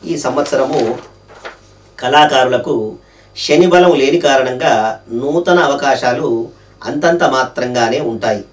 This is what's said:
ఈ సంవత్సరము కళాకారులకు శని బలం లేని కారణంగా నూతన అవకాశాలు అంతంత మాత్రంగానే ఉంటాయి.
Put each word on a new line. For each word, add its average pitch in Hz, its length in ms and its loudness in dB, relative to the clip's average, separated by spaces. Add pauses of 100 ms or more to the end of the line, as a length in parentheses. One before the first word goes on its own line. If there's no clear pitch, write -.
(100)
ఈ 165 140 -2
సంవత్సరము - 560 -2 (1200)
కళాకారులకు 143 760 0 (600)
శని 165 380 2
బలం 180 280 6
లేని 165 240 2
కారణంగా 127 480 2 (460)
నూతన 170 380 0 (100)
అవకాశాలు 131 600 0 (560)
అంతంత 165 400 0 (120)
మాత్రంగానే 123 640 -2 (120)
ఉంటాయి. 104 400 -4